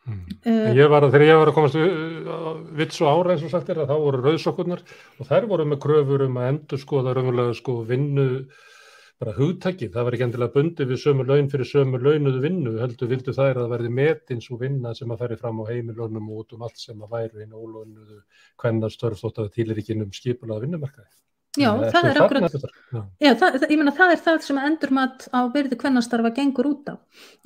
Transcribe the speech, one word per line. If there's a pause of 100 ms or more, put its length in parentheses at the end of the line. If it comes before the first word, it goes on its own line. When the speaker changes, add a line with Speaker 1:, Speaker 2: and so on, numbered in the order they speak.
Speaker 1:
Mm. (200)
Speaker 2:
Eh,
Speaker 1:
En
ég
var
að,
þegar
ég
var
að
komast
við,
uh, (220)
vits
og
ára,
eins
og
sagt
er,
að
þá
voru
rauðsokkurnar (380)
og
þær
voru
með
kröfur
um
að
endurskoða
raunverulega,
sko,
vinnu, (680)
bara
hugtakið.
Það
var
ekki
endilega
bundið
við
sömu
laun
fyrir
sömu
launuðu
vinnu,
heldur
vildu
þær
að
það
verði
metin
sú
vinna
sem
að
færi
fram
á
heimilunum
og
út
um
allt
sem
að
væru
hin
ólaunuðu (400)
kvennastörf
þótt
að
það
til
er
ekki
inn
um
skipulagða
vinnumarkaði. (480)
Speaker 2:
Já,
Speaker 1:
Þannig
að
Speaker 2:
það
Speaker 1:
ertu
Speaker 2:
er
Speaker 1:
þarna
Speaker 2:
akkurat
Speaker 1:
aftur? (200)
Já. (220)
Speaker 2:
Já,
það,
það,
ég
meina,
það
er
það
sem
að
endurmat
á (140)
virði
kvennastarfa
gengur
út
á. (500)